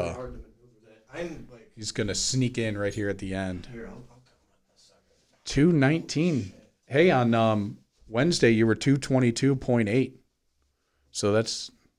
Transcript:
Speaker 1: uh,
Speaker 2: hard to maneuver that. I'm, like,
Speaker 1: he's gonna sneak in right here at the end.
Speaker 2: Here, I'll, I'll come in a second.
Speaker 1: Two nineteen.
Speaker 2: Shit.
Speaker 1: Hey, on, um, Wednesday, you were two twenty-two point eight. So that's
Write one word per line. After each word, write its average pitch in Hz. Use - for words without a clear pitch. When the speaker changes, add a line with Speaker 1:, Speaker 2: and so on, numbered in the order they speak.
Speaker 1:
uh, 85
Speaker 2:
hard -
to -
maneuver -
that. -
I'm, 165
like, -
Speaker 1:
he's 107
gonna 101
sneak 127
in 110
right 101
here 101
at 98
the 95
end. 92
Speaker 2:
Here, 117
I'll, 95
I'll -
come -
in -
a -
second. -
Speaker 1:
Two 160
nineteen. 151
Speaker 2:
Shit. 95
Speaker 1:
Hey, 160
on, 120
um, 110
Wednesday, 127
you 110
were 110
two 139
twenty-two 131
point 120
eight. 123
So 104
that's -